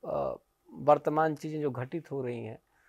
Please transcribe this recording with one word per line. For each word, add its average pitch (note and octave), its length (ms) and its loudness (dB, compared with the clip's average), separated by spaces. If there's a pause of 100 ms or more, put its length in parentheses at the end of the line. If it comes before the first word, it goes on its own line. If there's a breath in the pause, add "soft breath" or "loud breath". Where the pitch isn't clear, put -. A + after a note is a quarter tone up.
अ, C#3 380 -2 (280)
वर्तमान D3+ 640 4
चीज़ें D#3 260 -6
जो D3 100 0
घटित C3 400 -6
हो C#3 100 -4
रही A#2+ 240 -4
हैं, A2 140 -12 (300)